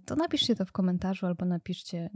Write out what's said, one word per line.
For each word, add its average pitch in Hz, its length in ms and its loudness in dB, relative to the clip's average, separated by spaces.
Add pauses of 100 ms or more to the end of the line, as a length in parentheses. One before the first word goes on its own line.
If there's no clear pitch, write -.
to - 120 -4
napiszcie 302 400 2
to 190 80 0
w - 80 -6
komentarzu 185 540 0
albo 180 180 -2
napiszcie, 175 720 -4